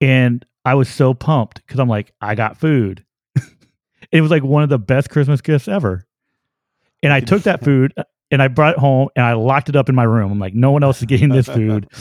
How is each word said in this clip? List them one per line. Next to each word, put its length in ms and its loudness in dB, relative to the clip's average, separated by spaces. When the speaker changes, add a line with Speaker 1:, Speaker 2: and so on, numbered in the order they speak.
Speaker 1:
And 440 0
I 120 0
was 140 0
so 260 0
pumped 500 -4
'cause 140 -8
I'm 100 0
like, 320 -4
"I 140 -6
got 220 -4
food." 460 -2
<laughs> 60 -2
It 100 4
was, 80 2
like, 140 2
one 180 0
of 80 0
the 100 0
best 300 -2
Christmas 320 0
gifts 260 -2
ever. 380 -4
And 100 2
I 80 2
Speaker 2:
<laughs> 120 -4
Speaker 1:
took 120 2
that 200 -2
food, 340 2
uh, 60 -6
and 100 2
I 80 4
brought 240 2
it 60 -4
home, 360 2
and 100 0
I 80 0
locked 360 -2
it 60 0
up 140 2
in 60 2
my 80 2
room. 280 0
I'm 80 -4
like, 160 -8
"No 160 2
one 120 2
else 160 0
is 60 -8
getting 240 2
this 180 2
food. 400 -2